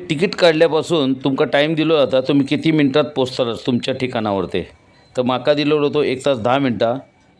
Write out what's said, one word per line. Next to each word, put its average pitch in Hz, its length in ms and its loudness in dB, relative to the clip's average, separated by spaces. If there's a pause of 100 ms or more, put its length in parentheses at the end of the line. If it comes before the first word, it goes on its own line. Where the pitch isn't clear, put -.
तिकीट 170 260 -2
काढल्यापासून 160 800 2
तुमका 139 320 -2
टाइम 147 300 0
दिलो 156 300 2
जाता, 131 220 2
तुम्ही 143 180 2
किती 151 260 0
मिनिटात 147 320 2
पोचतालच 123 640 -4
तुमच्या 127 280 -2
ठिकाणावरती. 107 760 -4 (500)
तर 127 40 2
माका 123 320 0
दिलेलो 147 340 2
होतो 139 160 0
एक 127 220 -2
तास 139 140 0
दहा 120 180 0
मिनटं. 120 400 0 (420)